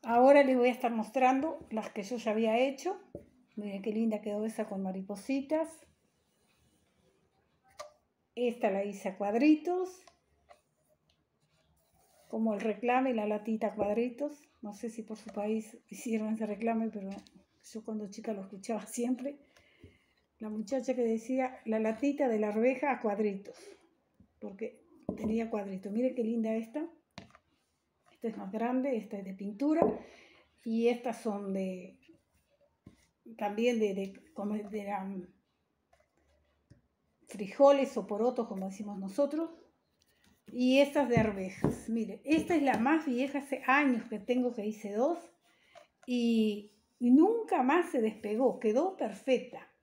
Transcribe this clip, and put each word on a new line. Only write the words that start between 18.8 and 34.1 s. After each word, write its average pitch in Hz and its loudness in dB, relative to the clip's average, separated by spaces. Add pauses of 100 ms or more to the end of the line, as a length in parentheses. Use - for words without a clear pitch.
siempre. 247 -4 (1000)
La 214 -10
muchacha 233 -4
que 247 0
decía, 254 -2
"La 220 0
latita 254 0
de 220 2
la 214 0
arveja 254 2
a 254 -2
cuadritos", 202 -2 (840)
porque 202 -12 (360)
tenía 220 -2
cuadritos. 196 -6
Miren 254 0
qué 247 -2
linda 220 0
esta. 294 -6 (1200)
Esta - -10
es 208 -6
más 196 -10
grande, 247 -2
esta 202 -8
es 196 -10
de 190 -10
pintura. 277 0 (840)
Y 226 2
estas 233 -2
son 202 -4
de, 185 -6 (1400)
también 226 0
de, 202 0
de, 196 -8